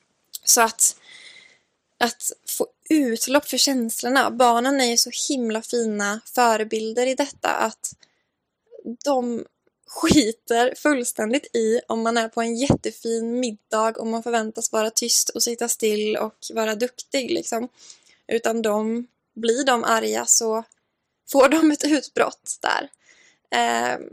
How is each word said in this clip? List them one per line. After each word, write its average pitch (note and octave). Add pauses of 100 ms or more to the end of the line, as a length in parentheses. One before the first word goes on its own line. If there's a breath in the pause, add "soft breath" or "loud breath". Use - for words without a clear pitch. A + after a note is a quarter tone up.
(440)
Så -
att, - (1000 loud breath)
att - (160)
få - (220)
utlopp C4+
för B3+
känslorna. B3
Barnen A#3+
är B3+
ju A#3
så A#3+ (180)
himla A3+
fina G#3+
förebilder A3
i C4
detta, -
att - (1080 soft breath)
de A#3+ (400)
skiter B3
fullständigt B3
i A3+
om A3+
man A#3
är A3+
på A#3
en A#3
jättefin A#3
middag A3+
och A3+
man A3+
förväntas A3+
vara A3
tyst -
och -
sitta A#3
still G#3+
och A3 (180)
vara A3
duktig, B3
liksom. A3+ (580 loud breath)
Utan A3+
de, A3 (280)
blir A#3
de A#3+
arga A3+
så A3+ (680)
får C4+
de D#4
ett D4
utbrott -
där. - (600 soft breath)
Ehm, A#3 (100)